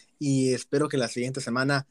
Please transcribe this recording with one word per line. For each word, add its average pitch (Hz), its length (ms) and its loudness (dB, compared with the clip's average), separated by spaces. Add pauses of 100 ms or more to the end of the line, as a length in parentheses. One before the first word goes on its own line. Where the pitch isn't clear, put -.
(180)
y 135 360 2
espero 143 340 0
que 151 80 -2
la 120 120 0
siguiente 127 340 -4
semana, 135 480 0